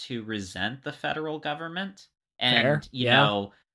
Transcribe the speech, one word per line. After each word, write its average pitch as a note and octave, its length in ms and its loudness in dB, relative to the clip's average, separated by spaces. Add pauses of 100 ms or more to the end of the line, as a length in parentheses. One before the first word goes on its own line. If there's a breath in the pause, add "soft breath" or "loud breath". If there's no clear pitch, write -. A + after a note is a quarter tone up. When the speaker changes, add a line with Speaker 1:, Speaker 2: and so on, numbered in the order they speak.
Speaker 1:
to A#2 200 -6
resent G#2+ 600 -4
the D3 100 -8
federal D#3 460 -4
government E3 720 -8 (280)
and, B2 240 4
Speaker 2:
Fair. D3 200 2 (100)
Speaker 1:
you B2 140 -2
Speaker 2:
Yeah. B2+ 180 6
Speaker 1:
know, G2+ 300 0 (220 soft breath)